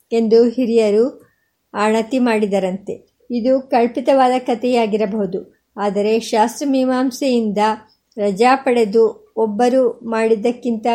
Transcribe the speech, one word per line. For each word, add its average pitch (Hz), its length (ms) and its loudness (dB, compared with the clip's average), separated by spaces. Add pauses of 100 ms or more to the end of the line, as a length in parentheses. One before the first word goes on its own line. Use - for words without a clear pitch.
(120)
ಎಂದು 226 380 4
ಹಿರಿಯರು 226 760 0 (480)
ಆಣತಿ 220 460 -2
ಮಾಡಿದರಂತೆ. 202 1120 -2
ಇದು 254 300 0
ಕಲ್ಪಿತವಾದ 254 800 2
ಕಥೆಯಾಗಿರಬಹುದು, 220 1200 -2 (140)
ಆದರೆ 208 420 0
ಶಾಸ್ತ್ರಮೀಮಾಂಸೆಯಿಂದ 254 1400 -2 (600)
ರಜಾ 208 380 2
ಪಡೆದು 226 800 0
ಒಬ್ಬರು 240 520 0
ಮಾಡಿದ್ದಕ್ಕಿಂತ 226 1040 -2